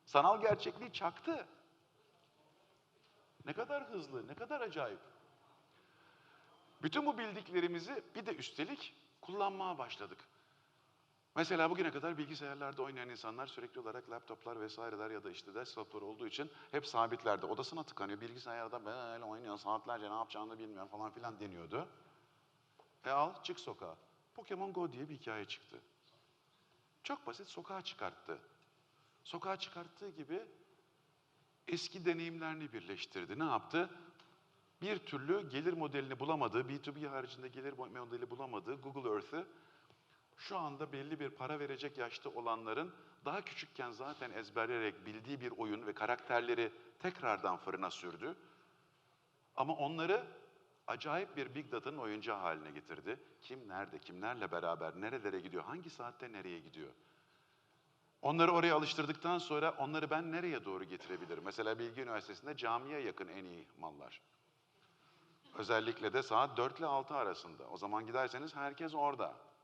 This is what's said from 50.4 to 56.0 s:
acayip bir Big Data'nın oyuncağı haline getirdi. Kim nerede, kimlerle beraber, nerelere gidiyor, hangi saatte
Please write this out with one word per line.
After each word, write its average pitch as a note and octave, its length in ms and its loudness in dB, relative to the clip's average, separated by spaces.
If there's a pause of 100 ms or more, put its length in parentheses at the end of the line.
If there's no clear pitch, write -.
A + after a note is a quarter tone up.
acayip D3+ 500 0
bir B2+ 180 -2
Big C#3 160 -6
Data'nın B2 260 -2
oyuncağı G#2+ 420 -2
haline D#2+ 320 0
getirdi. D#2 480 -6 (220)
Kim B2 280 -10
nerede, F#2 300 -4
kimlerle G2 520 -4
beraber, E2+ 500 0
nerelere G#2 380 0
gidiyor, E2+ 240 -4
hangi E3 260 -8
saatte A#2+ 420 -10